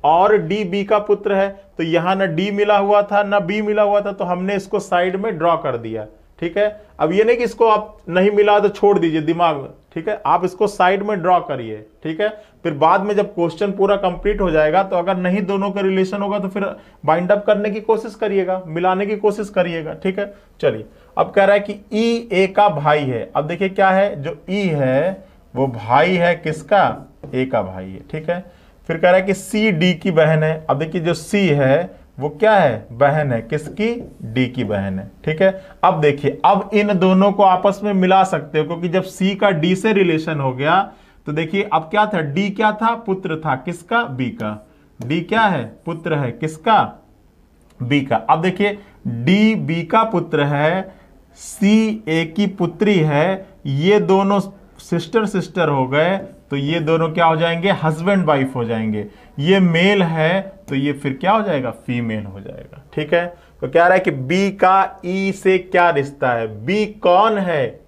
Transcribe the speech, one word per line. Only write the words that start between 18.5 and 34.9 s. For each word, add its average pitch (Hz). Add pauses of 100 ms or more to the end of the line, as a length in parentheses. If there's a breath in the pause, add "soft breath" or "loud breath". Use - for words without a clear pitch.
मिलाने 185
की 208
कोशिश 208
करिएगा। 165
ठीक 190
है, 202 (280 loud breath)
चलिए, 110 (320 soft breath)
अब -
कह 196
रहा 202
है 208
कि 202 (120)
ई 233
ए 190
का 202
भाई 151
है। 120
अब 151
देखिए, 175
क्या 190
है? 190
जो 160 (140)
ई 202
है, 147 (300 loud breath)
वो 131
भाई 127
है। 175
किसका? 165 (500)
ए 127
का 123
भाई 92
है। 95 (100)
ठीक 156
है, 180 (440 soft breath)
फिर 165
कह 175
रहा 185
है 190
कि 196
सी 214
डी 180
की 190
बहन 156
है। 156
अब 135
देखिए, 165
जो 165
सी 196
है, 143 (160)
वो 143
क्या 214
है? 131
बहन 143
है। 113
किसकी? 151 (360)
डी 120
की 123
बहन 98